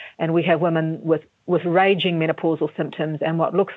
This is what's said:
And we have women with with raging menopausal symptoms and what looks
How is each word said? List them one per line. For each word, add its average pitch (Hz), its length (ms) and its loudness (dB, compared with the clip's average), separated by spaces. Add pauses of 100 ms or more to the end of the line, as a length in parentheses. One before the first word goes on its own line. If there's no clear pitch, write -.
(180)
And 165 160 -2
we 170 80 4
have 165 180 2
women 160 440 0
with 160 180 0 (320)
with 156 120 2
raging 185 540 2
menopausal 160 580 -2
symptoms 156 400 -6 (100)
and 165 120 -2
what 165 200 0
looks 196 180 0